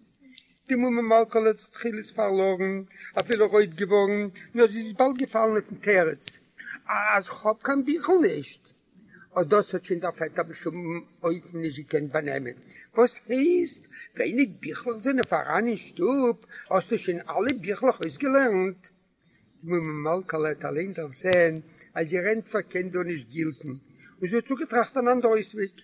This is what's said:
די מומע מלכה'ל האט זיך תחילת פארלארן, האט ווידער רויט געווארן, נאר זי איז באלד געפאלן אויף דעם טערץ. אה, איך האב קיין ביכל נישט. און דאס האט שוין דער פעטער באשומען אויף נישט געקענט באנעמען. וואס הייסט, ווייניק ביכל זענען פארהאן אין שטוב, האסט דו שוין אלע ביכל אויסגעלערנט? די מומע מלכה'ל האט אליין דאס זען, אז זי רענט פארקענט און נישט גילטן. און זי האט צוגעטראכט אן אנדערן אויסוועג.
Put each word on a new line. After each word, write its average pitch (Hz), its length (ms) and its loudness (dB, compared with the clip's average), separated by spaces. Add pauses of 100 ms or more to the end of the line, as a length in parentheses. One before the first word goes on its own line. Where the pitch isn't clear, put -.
(680)
די 262 80 0
מומע 240 260 0
מלכה'ל 226 460 4
האט 214 100 2
זיך - 120 -18
תחילת 214 360 -6 (100)
פארלארן, 190 680 2 (320)
האט 196 100 0
ווידער 202 220 4
רויט 196 260 4
געווארן, 202 540 2 (280)
נאר 233 120 6
זי 214 120 -2
איז 220 140 -8
באלד 262 240 2
געפאלן 226 340 2
אויף 214 180 -2
דעם 190 100 -12
טערץ. 170 460 2 (640)
אה, 208 280 2
איך - 280 -6
האב 220 180 0
קיין 277 220 0
ביכל 330 360 2
נישט. 151 400 -2 (760)
און 175 120 2
דאס 208 260 4
האט 175 120 -4
שוין 170 140 -2
דער 170 120 -4
פעטער 165 340 -4
באשומען 165 560 -8 (220)
אויף 170 300 -2
נישט 160 260 -6
געקענט 147 320 -2
באנעמען. 139 420 -4 (420)
וואס 240 320 4
הייסט, 311 600 0 (280)
ווייניק 208 340 0 (100)
ביכל 220 380 -8
זענען 254 260 0
פארהאן 160 440 0
אין 226 80 -2
שטוב, 240 680 -2 (240)
האסט 185 240 0
דו 214 40 0
שוין 175 220 -4 (100)
אלע 202 320 0
ביכל 202 280 -2 (120)
אויסגעלערנט? 240 800 0 (840)
די 160 60 -10
מומע 165 240 -2 (220)
מלכה'ל 160 300 -4
האט 143 200 -4
אליין 165 280 -4
דאס 151 280 -10
זען, 175 340 6 (400)
אז 165 140 -4
זי 180 100 -2
רענט 214 280 -2
פארקענט 185 480 -6
און 180 120 -4
נישט 147 220 -8
גילטן. 156 380 -8 (520)
און 185 100 -6
זי 208 60 -2
האט 233 100 0
צוגעטראכט 262 520 -2
אן 240 100 0
אנדערן 240 260 2
אויסוועג. 214 500 -4